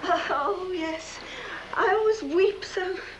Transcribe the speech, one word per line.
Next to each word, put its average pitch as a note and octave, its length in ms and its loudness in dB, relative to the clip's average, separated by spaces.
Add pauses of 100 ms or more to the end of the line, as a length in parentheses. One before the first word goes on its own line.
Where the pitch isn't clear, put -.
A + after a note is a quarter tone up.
Oh, F4+ 680 0
yes. D#4+ 460 -6 (540)
I G4 200 4
always G#4+ 280 4 (140)
weep G4 300 4
so F#4 320 -4 (220)